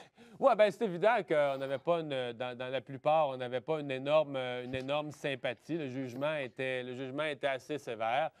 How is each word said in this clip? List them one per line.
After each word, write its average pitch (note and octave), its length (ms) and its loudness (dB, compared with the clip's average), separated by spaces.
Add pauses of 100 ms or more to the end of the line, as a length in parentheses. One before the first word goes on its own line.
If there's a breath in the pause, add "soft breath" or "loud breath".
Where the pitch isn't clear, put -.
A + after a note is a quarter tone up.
(380 loud breath)
Ouais, C4 160 6
ben G#3 160 6
c'est A#3 140 -4
évident G3 320 4 (100)
qu'on C#3+ 300 4
n'avait C3+ 220 -2
pas E3+ 220 0
une, C3 340 -4
dans, B2 220 -6
dans B2+ 120 -8
la C3 140 -4
plupart, D3+ 480 2
on C3 80 -6
n'avait B2 240 -4
pas D#3 180 -2
une C#3+ 100 -6
énorme, C#3+ 460 2
euh, B2+ 280 -4
une B2+ 100 -8
énorme C#3+ 360 -2
sympathie. C3+ 680 -4
Le C#3+ 100 -4
jugement C3+ 480 -4
était, C3 460 -4
le B2 120 -8
jugement C3+ 300 -6
était D3 220 -2
assez C3+ 320 -2
sévère. A#2+ 520 -2 (100)